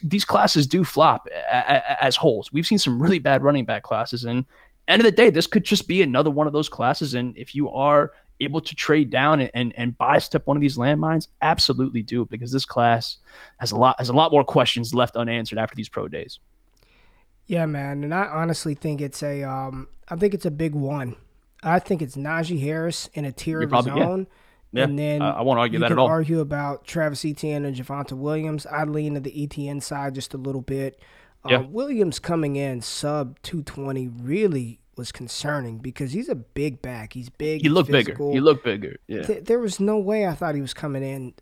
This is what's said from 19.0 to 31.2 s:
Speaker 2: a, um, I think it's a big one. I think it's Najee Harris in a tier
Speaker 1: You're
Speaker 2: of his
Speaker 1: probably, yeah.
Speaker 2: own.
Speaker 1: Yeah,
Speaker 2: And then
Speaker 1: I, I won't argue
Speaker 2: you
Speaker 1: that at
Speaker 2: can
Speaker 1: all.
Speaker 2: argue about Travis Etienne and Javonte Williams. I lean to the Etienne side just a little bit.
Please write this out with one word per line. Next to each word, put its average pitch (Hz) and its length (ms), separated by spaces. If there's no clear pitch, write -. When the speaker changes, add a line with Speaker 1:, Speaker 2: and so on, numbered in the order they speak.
Speaker 2:
a, 143 200
um, 131 460
I 170 80
think 196 180
it's 185 120
a 165 40
big 151 240
one. 135 420
I 170 160
think 175 240
it's 135 140
Najee 160 440
Harris 160 540
in 147 100
a 135 80
tier 160 280
Speaker 1:
You're - 40
Speaker 2:
of - 80
his 123 140
Speaker 1:
probably, 139 160
yeah. 170 60
Speaker 2:
own. 190 180
Speaker 1:
Yeah, 127 100
Speaker 2:
And 143 140
then 147 220
Speaker 1:
I, 104 120
I 107 100
won't 127 160
argue 117 180
Speaker 2:
you - 40
Speaker 1:
that 117 60
at - 40
Speaker 2:
can 113 80
Speaker 1:
all. 127 80
Speaker 2:
argue 160 340
about 143 460
Travis 151 400
Etienne 147 400
and 139 100
Javonte 139 360
Williams. 151 540
I 151 180
lean 151 300
to 143 60
the 139 240
Etienne 143 380
side 139 320
just 131 180
a 139 60
little 135 240
bit. 135 360